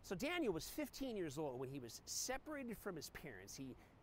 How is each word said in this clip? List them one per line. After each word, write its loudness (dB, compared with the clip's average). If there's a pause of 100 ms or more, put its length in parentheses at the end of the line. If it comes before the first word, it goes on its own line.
So 2
Daniel 4
was 2
fifteen 0
years 2
old 2
when 0
he -2
was -6
separated 0
from -2
his -4
parents. -8
He -4 (280)